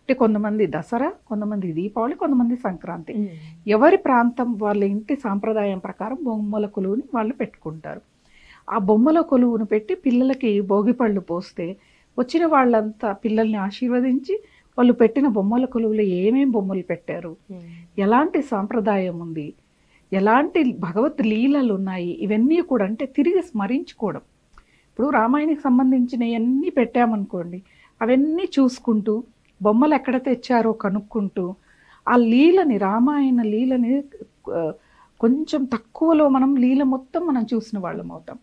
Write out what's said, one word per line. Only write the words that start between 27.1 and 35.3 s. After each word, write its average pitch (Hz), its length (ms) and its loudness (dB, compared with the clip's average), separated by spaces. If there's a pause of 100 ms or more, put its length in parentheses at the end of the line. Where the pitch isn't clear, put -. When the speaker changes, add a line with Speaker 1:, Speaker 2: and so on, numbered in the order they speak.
Speaker 1:
అవన్నీ 285 420 2 (120)
చూసుకుంటూ 226 580 0 (480)
బొమ్మలు 240 320 4
ఎక్కడ 262 220 -2
తెచ్చారో 247 560 0
కనుక్కుంటూ, 202 840 -4 (540)
ఆ 240 80 4
లీలని, 262 600 4
రామాయణ 240 640 2
లీలని, 247 600 0 (480)
ఆ, 165 220 -4 (480)
కొంచెం 277 440 0